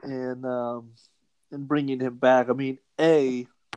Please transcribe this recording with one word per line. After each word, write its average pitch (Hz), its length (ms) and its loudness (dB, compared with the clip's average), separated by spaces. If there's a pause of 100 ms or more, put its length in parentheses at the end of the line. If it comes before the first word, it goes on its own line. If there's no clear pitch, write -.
in, 127 400 -8
um, 120 460 -6 (600)
in 143 140 -10
bringing 139 340 -2
him 127 160 -4
back. 127 340 4
I 123 40 0
mean, 131 260 -4 (200)
A, 135 480 4 (300)